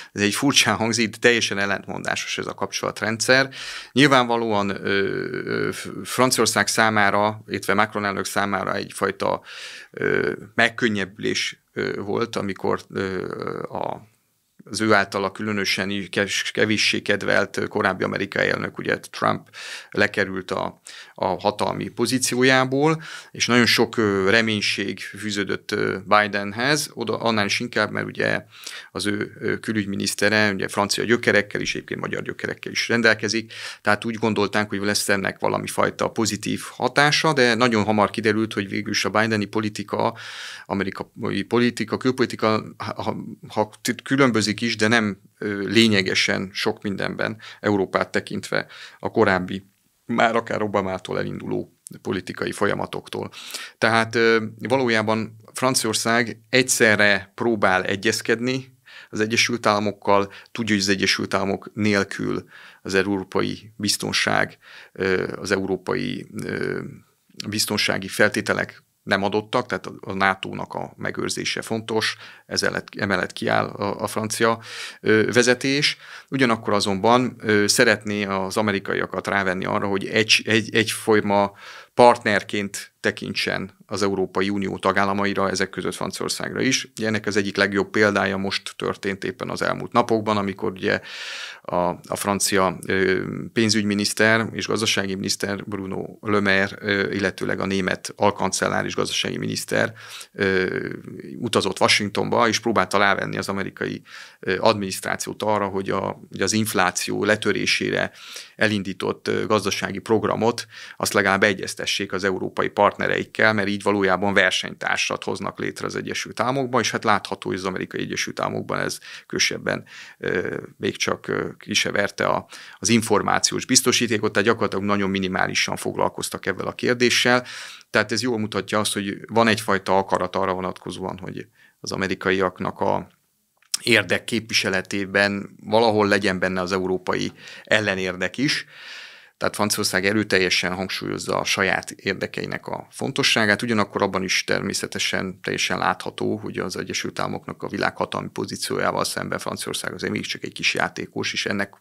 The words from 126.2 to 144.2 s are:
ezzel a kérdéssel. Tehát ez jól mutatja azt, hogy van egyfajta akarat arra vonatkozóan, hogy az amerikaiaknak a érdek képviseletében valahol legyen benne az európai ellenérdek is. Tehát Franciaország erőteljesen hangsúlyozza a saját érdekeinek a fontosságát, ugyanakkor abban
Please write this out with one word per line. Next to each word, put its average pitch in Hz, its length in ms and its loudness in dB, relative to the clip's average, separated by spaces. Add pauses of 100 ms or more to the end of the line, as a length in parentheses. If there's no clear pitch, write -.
ezzel 98 220 -4
a - 40 -6
kérdéssel. 123 720 2 (440)
Tehát 110 220 2
ez 110 100 -2
jól 117 180 0
mutatja 107 400 -2
azt, 104 140 0
hogy 101 320 -4
van 113 220 4
egyfajta 98 500 2
akarat 92 380 0
arra 95 180 0
vonatkozóan, 92 640 -8
hogy 98 280 -12 (320)
az 107 120 -10
amerikaiaknak 95 880 0
a 98 280 0 (760)
érdek 110 420 4
képviseletében 101 1400 0
valahol 107 440 4
legyen 98 320 2
benne 92 220 -2
az 90 100 -2
európai 95 600 -2 (320)
ellenérdek 95 760 0
is. 143 280 -2 (720)
Tehát - 200 -4
Franciaország 104 480 0
erőteljesen 95 680 2
hangsúlyozza 95 640 -4
a 87 40 0
saját - 480 0
érdekeinek - 760 -6
a 95 240 -8
fontosságát, 120 680 2
ugyanakkor 107 400 0
abban 101 220 0